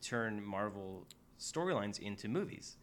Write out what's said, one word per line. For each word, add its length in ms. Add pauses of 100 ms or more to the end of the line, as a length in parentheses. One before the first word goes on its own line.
turn 440
Marvel 640 (320)
storylines 600
into 300
movies. 540